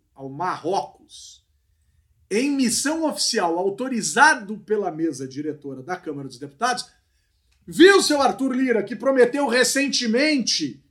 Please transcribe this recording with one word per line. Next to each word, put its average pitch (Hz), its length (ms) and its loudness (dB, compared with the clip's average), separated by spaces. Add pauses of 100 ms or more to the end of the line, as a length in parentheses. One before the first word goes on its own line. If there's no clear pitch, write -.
(140)
ao 135 160 -14
Marrocos 165 1160 -8 (840)
em 254 220 0
missão 285 560 -2
oficial 190 500 -2
autorizado 214 1000 0
pela 202 340 -4
mesa 151 360 -6
diretora 143 540 -12
da 175 140 -8
Câmara 143 320 -10
dos 120 120 -18
Deputados. 233 520 -6 (720)
Viu, 330 360 8
seu 294 200 2
Arthur 262 320 0
Lira, 247 300 2
que 240 120 -8
prometeu 262 520 2
recentemente 254 1400 0